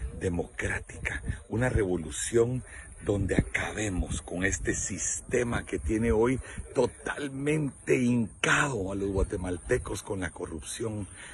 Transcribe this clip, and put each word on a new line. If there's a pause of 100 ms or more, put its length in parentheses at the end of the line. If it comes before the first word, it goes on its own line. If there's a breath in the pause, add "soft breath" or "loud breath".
(200 loud breath)
democrática, (240 loud breath)
una
revolución (420 loud breath)
donde
acabemos
con
este
sistema
que
tiene
hoy (360 loud breath)
totalmente
hincado
a
los
guatemaltecos
con
la
corrupción, (260 loud breath)